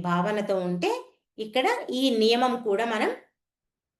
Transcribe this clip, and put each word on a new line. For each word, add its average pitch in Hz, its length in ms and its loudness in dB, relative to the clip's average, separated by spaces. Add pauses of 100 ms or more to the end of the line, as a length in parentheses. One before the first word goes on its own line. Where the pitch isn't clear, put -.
భావనతో 190 580 0
ఉంటే, 180 460 -2 (340)
ఇక్కడ 254 520 -2
ఈ 254 280 2
నియమం 233 440 4
కూడా 214 220 0
మనం 233 320 -2 (840)